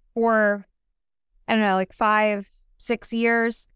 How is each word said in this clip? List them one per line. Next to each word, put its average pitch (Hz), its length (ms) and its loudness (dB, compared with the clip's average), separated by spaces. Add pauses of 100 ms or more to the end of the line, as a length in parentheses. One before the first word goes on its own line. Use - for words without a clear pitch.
(140)
for, 214 520 2 (800)
I - 60 -2
don't 220 80 2
know, 196 140 2
like, 190 180 -2
five, 214 560 0 (280)
six - 360 -8
years, 233 640 -2